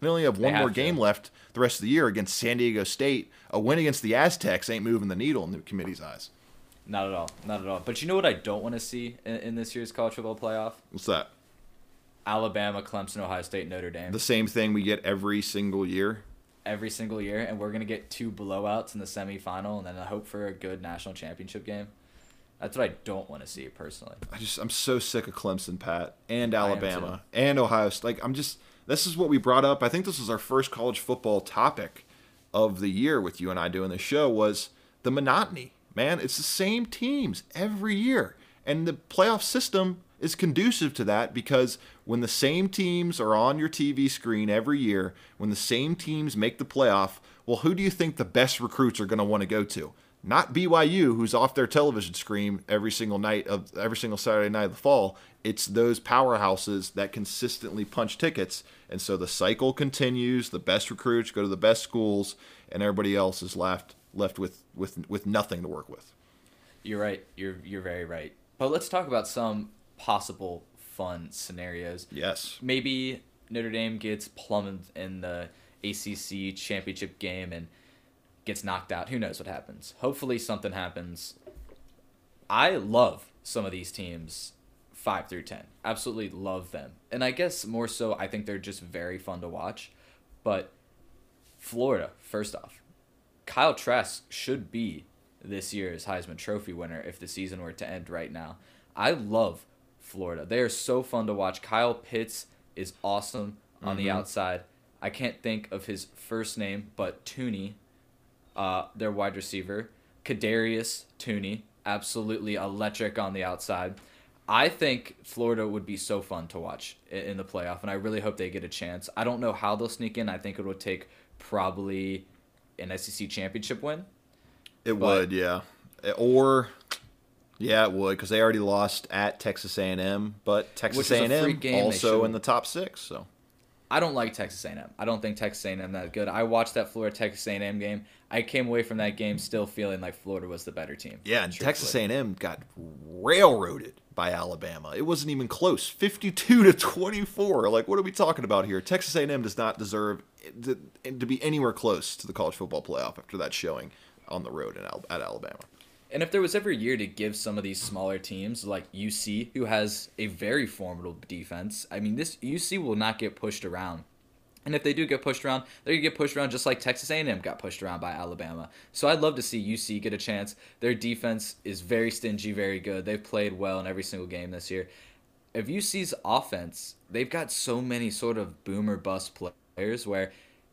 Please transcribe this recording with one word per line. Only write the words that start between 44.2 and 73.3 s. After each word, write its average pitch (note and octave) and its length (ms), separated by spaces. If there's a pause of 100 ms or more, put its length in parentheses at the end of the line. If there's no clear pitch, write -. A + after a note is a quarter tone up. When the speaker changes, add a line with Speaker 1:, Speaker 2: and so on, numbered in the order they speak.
Speaker 1:
every A2+ 300
year, G2 340 (240)
when G#2+ 140
the G2+ 60
same C3+ 380
teams D3+ 420
make A2+ 200
the C3+ 80
playoff, G2+ 540 (260)
well, A#2+ 140
who E3 160
do F#3+ 80
you F#3+ 80
think D#3+ 260
the - 80
best B2 360
recruits A#2+ 400
are G2+ 60
gonna G#2 180
wanna G2+ 220
go G#2+ 180
to? E2+ 280 (300)
Not C3 300
B F3 140
Y E3 160
U, D#3 320
who's A#2 200
off B2 200
their B2+ 120
television A2+ 480
screen G2+ 540
every G#2 220
single G#2 280
night G#2+ 280
of, G2 300
every A2 200
single A2 200
Saturday G#2 320
night G#2+ 160
of F#2 80
the - 60
fall. A#2 380 (280)
It's A2 220
those A#2 340
powerhouses G#2 920
that G2+ 180
consistently G#2+ 720
punch - 340
tickets. D#3 460 (260)
And F#2 100
so G2 160
the F2 120
cycle A2+ 440
continues, B2+ 800
the F2 80
best G#2 320
recruits A#2 400
go G#2 120
to G2+ 60
the F#2+ 80
best A2 260
schools, G#2 520 (380)
and G2 100
everybody G2+ 320
else F#2+ 280
is F#2 120
left, F2+ 400 (180)
left F#2+ 280
with, F2+ 220 (120)
with, F2 340
with G2+ 180
nothing G2+ 360
to E2+ 60
work D2+ 200
with. - 240 (720)
Speaker 2:
You're G#2+ 180
right. G2+ 240 (120)
You're, F#2+ 280
you're F#2+ 180
very F2 220
right. E2 280 (260)
But C3+ 140
let's E3+ 160
talk F#3 180
about A#2 220
some G#2+ 420 (280)
possible F#2+ 640 (140)
fun F2 520
scenarios. F2 800
Speaker 1:
Yes. - 500
Speaker 2:
Maybe C3 640 (260)